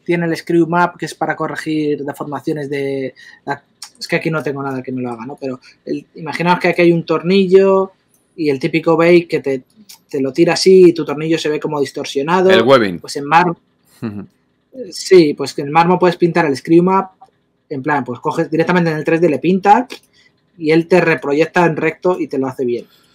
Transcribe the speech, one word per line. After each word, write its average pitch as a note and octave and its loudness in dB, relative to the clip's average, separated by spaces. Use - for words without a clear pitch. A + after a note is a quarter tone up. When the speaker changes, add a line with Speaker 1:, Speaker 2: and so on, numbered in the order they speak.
Speaker 1:
tiene F3 -2
el D#3+ -2
screw E3+ 0
map F3 0
que - -10
es - -12
para D#3 -4
corregir D3+ -4
deformaciones C#3+ -8
de C#3 -6
la, C#3 -8
es - -16
que E3+ -4
aquí D#3+ -4
no D#3 -4
tengo C#3 -8
nada C3 -8
que C3 -12
me B2+ -8
lo B2 -8
haga, A#2 -12
¿no? C#3+ -14
Pero C3 -10
el, C#3+ -10
imaginaos F3 -2
que F3+ 0
aquí E3+ 0
hay E3+ 6
un E3 0
tornillo F#3+ 2
y D3+ -2
el C#3 0
típico E3 0
bake E3+ 4
que D3 -4
te, C3 -4
te C#3 -6
lo C3+ -4
tira E3 2
así F#3 8
y - 0
tu D#3+ -6
tornillo D#3+ -4
se D#3 -4
ve D3+ -2
como D3+ -6
distorsionado. D3 -2
Speaker 2:
El A2+ 4
webbing. A2+ 2
Speaker 1:
Pues - -12
en C#3+ -8
Marmo E3 2
Speaker 2:
Ujú. G2+ -10
Speaker 1:
sí, D#3+ 4
pues C3+ -8
que D#3+ -8
en C#3+ -8
Marmo E3+ 2
puedes F#3+ 2
pintar E3+ 0
el C#3 -2
screw E3 2
map, F#3+ 0
en C3+ -10
plan, C#3+ -2
pues A#2+ -10
coges D3+ -4
directamente E3 0
en D3+ -4
el D#3 -6
tres D#3+ 0
D, F3 2
le C#3 -2
pintas G3+ 2
y D#3+ -2
él E3 2
te F3+ 4
reproyecta D#3+ 0
en D#3 0
recto D#3+ -2
y D3 -6
te C#3 -6
lo C3+ -2
hace C3 -8
bien. F#2 -4